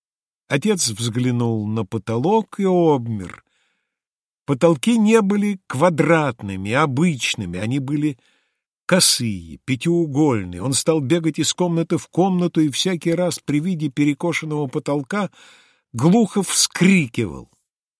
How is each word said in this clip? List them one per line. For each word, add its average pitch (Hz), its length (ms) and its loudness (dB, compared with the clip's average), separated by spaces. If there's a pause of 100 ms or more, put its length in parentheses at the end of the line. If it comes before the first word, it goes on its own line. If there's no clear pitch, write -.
(480)
Отец 170 400 0
взглянул 117 800 -2
на 110 180 -4
потолок 131 760 -2
и 196 40 0
обмер. 131 760 0 (1000)
Потолки 170 520 2
не 220 240 4
были 202 460 0
квадратными, 139 1040 0
обычными, 131 880 -2
они 117 200 -2
были 147 380 -4 (680)
косые, 104 800 0
пятиугольные. 131 960 0
Он 131 100 -2
стал 160 300 0
бегать 160 380 0
из - 140 -2
комнаты 165 440 0
в - 100 -8
комнату 175 540 0
и 156 80 2
всякий 170 420 -2
раз 165 280 -2
при 147 200 -2
виде 156 300 -2
перекошенного 151 800 -2
потолка 147 640 -4 (600)
глухо 185 500 2
вскрикивал. 123 1080 0 (500)